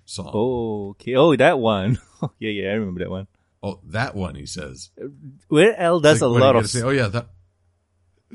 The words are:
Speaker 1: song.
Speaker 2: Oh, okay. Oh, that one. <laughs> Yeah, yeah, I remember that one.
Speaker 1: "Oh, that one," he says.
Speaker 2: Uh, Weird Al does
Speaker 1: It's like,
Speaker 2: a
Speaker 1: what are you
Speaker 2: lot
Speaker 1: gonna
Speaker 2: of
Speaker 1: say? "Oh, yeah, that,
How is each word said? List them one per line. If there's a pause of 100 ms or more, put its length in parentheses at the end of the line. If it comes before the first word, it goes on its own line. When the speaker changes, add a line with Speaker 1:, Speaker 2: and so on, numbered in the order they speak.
Speaker 1:
song.
Speaker 2:
Oh,
okay.
Oh,
that
one. (220)
<laughs>
Yeah,
yeah,
I
remember
that
one. (340)
Speaker 1:
"Oh,
that
one,"
he
says. (100)
Speaker 2:
Uh, (420)
Weird
Al
does
Speaker 1:
It's
like,
Speaker 2:
a
Speaker 1:
what
are
you
Speaker 2:
lot
Speaker 1:
gonna
Speaker 2:
of
Speaker 1:
say?
"Oh,
yeah,
that, (1080)